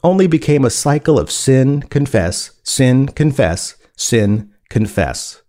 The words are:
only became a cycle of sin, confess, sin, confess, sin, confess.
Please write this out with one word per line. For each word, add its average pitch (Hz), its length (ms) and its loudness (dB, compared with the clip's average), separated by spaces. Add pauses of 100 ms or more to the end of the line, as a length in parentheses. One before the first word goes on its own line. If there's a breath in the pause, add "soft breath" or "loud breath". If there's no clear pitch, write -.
only 185 240 2
became 147 380 2
a 117 40 2
cycle 147 500 0
of - 120 -4
sin, 135 520 2
confess, 110 680 -2 (120)
sin, 131 440 2
confess, 135 680 -2 (200)
sin, 104 560 0 (180)
confess. - 800 -4